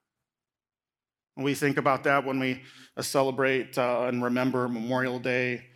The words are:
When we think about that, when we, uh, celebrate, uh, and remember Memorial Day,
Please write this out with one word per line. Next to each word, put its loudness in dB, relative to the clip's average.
When -6
we 2
think 0
about 2
that, 2
when -2
we, -4
uh, -6
celebrate, 0
uh, 2
and 0
remember 0
Memorial -2
Day, -2